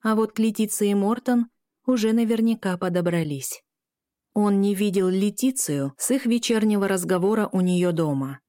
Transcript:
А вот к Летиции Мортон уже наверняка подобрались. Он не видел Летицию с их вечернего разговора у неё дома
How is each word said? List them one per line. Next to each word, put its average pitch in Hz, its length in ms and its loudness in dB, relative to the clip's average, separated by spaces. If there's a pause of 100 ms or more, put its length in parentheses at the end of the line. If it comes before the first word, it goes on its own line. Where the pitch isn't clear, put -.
А 220 140 0
вот 220 160 0
к - 80 -10
Летиции 214 540 0
Мортон 233 540 0 (380)
уже 226 280 2
наверняка 226 640 0
подобрались. 170 840 -2 (720)
Он 208 280 2
не 202 120 2
видел 190 360 0
Летицию 190 880 -2
с - 140 -4
их 262 140 0
вечернего 220 600 0
разговора 190 640 0
у 190 80 0
неё 180 320 2
дома 139 580 -2